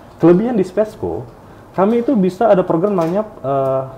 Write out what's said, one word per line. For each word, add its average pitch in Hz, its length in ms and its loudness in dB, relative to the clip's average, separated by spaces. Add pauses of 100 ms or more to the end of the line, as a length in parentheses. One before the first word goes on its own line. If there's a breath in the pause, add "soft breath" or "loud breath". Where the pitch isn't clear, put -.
(160)
kelebihan 196 380 4
di 196 80 0
Spesco, 123 600 -4 (480 loud breath)
kami 226 320 0
itu 285 100 0
bisa 202 380 2
ada 190 100 4
program 180 320 -2
namanya, 180 300 -2 (160)
eh, 135 440 -2 (160)